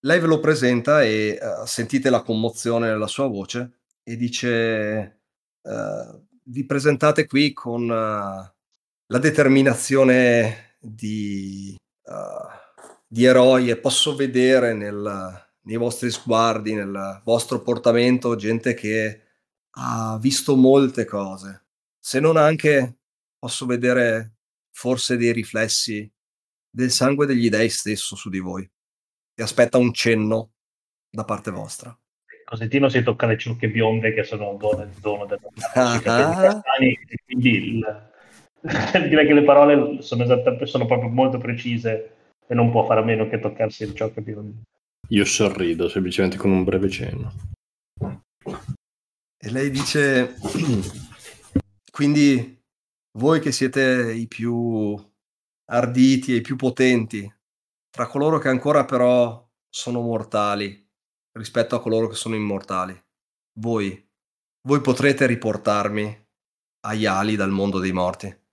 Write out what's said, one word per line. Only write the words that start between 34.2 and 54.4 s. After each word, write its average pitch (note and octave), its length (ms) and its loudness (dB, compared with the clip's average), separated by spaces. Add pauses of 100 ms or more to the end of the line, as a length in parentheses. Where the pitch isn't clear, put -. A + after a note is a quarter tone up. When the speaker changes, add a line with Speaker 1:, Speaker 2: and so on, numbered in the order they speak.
Speaker 2:
sono G2+ 340 -8
dono, G#2 300 -4 (120)
dono G#2 260 -4
della G2+ 140 -8 (340)
Speaker 1:
Ah. B2 200 4
Speaker 2:
sui A#2 80 0
capelli A#2+ 340 2
castani, F#3 720 2
e - 80 -18 (100)
quindi B2 240 -2
il, G#2+ 600 -4 (500)
<laughs> - 480 -2
direi D3+ 160 4
che D3 80 4
le D3 100 6
parole C#3+ 580 6
sono A#2+ 220 -4
esatte-, B2 440 0
sono A#2+ 180 -2
proprio A#2+ 240 0
molto C3 300 0
precise A#2 760 -6 (320)
e A#2+ 60 -6
non A#2 160 4
può A#2 160 2
fare A2 140 4
a A2 40 0
meno A2 240 0
che A2 120 -4
toccarsi G#2+ 480 -6
le G2 80 -10
ciocche A2 260 -6
bionde. G#2+ 400 -12 (480)
Speaker 3:
Io G2+ 160 4
sorrido, F2 640 0
semplicemente F#2 480 -2
con G2 140 2
un F#2 120 2
breve F#2+ 260 0
cenno. - 440 -8 (2000)
Speaker 1:
E A2+ 60 -10
lei C3+ 220 -2
dice: C3+ 680 0
<clears throat> - 1500 -6
"Quindi C#3+ 680 2 (580)
voi D3+ 220 2
che D3+ 120 -2
siete B2+ 640 0
i A#2 140 -6
più A2+ 680 -4 (760)